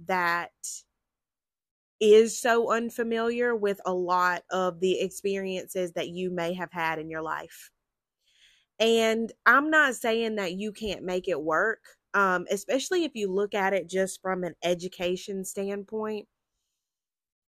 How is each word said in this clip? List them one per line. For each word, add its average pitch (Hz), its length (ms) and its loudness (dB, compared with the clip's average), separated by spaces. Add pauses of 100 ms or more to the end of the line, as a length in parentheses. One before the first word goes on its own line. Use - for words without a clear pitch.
that 175 460 0 (1500)
is 214 380 8
so 233 340 2
unfamiliar 233 840 -2
with 202 300 -2
a 185 80 0
lot 180 580 0
of 180 300 -2
the 185 180 2
experiences 185 920 -4
that 160 160 -4
you 180 200 -4
may 175 240 -2
have 180 180 -8
had 160 280 -2
in 160 100 -10
your 160 120 -8
life. 156 500 -10 (1080)
And 226 520 2 (140)
I'm 285 260 6
not 285 240 4
saying 226 400 -2
that 185 180 -4
you 208 180 -6
can't 196 320 -8
make 180 240 -4
it 170 140 -2
work, 165 420 0 (300)
um, 185 380 2
especially 269 540 0
if 277 100 -4
you 202 160 -2
look 202 240 -2
at 196 180 2
it 175 160 -2
just 185 320 -2
from 185 220 -2
an 170 200 -6
education 180 800 -2
standpoint. 208 840 -6 (1300)